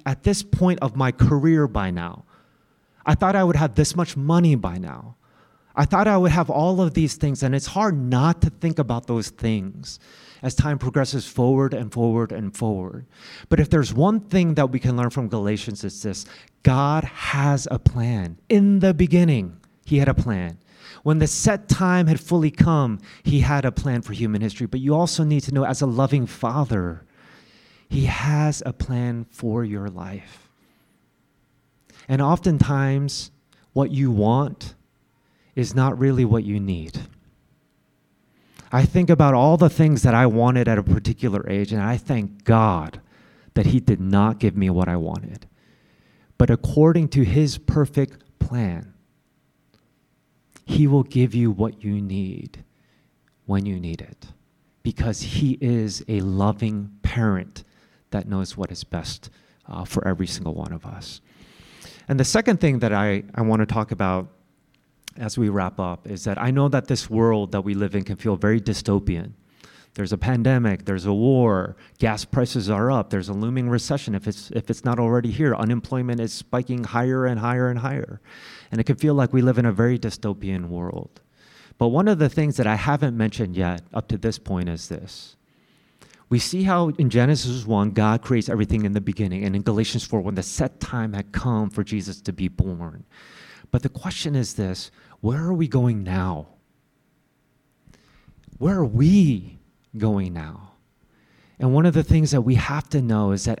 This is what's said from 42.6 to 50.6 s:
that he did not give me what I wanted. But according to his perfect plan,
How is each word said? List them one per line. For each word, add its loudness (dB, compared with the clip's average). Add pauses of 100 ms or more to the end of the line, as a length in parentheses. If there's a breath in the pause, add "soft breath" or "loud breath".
that 2
he 4
did 2
not 2
give 0
me 2
what 2
I -2
wanted. -8 (920 soft breath)
But 6
according 4
to 2
his 2
perfect -2
plan, -4 (1700)